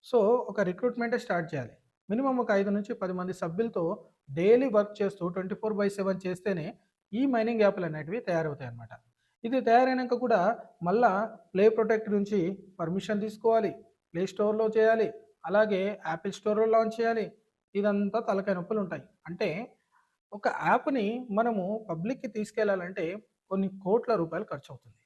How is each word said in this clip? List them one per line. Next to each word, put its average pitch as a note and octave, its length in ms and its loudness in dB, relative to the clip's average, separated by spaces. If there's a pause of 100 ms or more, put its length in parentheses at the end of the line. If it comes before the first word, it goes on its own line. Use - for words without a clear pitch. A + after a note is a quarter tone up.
So B3 140 2 (280)
ఒక G3+ 140 -6
రిక్రూట్‌మెంటే A#3 580 -2
స్టార్ట్ E3+ 300 -4
చేయాలి. B2+ 240 -8 (360)
మినిమం C4 300 0
ఒక A#3 120 0
ఐదు G3 180 2
నుంచి G#3 240 -2
పది F#3 200 -4
మంది F3+ 200 -4
సభ్యులతో F#3 500 -4 (460)
డైలీ G#3+ 400 4
వర్క్ G#3 280 2
చేస్తూ G3 320 -2
ట్వంటీ F#3 260 -6
ఫోర్ G#3+ 180 -4
బై G3+ 160 0
సెవెన్ F#3+ 300 -2
చేస్తేనే F3+ 480 -4 (460)
ఈ A#3+ 140 0
మైనింగ్ A3+ 380 2
యాప్‌లు F#3+ 200 2
అనేటివి D#3 360 -6
తయారవుతాయి D3+ 500 -4
అన్నమాట. A#2 220 -16 (500)
ఇది A#3+ 180 0
తయారైనాక B3+ 540 4
కూడా A#3 220 2 (460)
మళ్ళా G#3 260 4 (380)
ప్లే F#3+ 220 2
ప్రొటెక్ట్ A3 400 0
నుంచి G3+ 280 0 (380)
పర్మిషన్ F#3+ 460 -4
తీసుకోవాలి, G#3+ 500 0 (420)
ప్లే E3+ 120 -2
స్టోర్‌లో G#3+ 420 0
చేయాలి, A3 400 4 (380)
అలాగే G3+ 340 2 (220)
యాపిల్ E3 320 -6
స్టోర్‌లో G#3+ 320 0
లాంచ్ A3 300 2
చేయాలి. A3+ 300 0 (500)
ఇదంతా G3+ 440 0
తలకాయ G3 360 0
నొప్పులు F3+ 240 -4
ఉంటాయి. E3 240 -6 (220)
అంటే F3 240 -4 (840)
ఒక G3+ 160 -4 (160)
యాప్‌ని A#3+ 420 2 (240)
మనము G#3+ 360 0 (200)
పబ్లిక్‌కి G3 440 -6
తీసుకెళ్లాలంటే G3 760 -4 (460)
కొన్ని F#3+ 180 0 (100)
కోట్ల A3+ 360 0
రూపాయలు E3 340 -4
ఖర్చు D3+ 220 -12
అవుతుంది. - 340 -20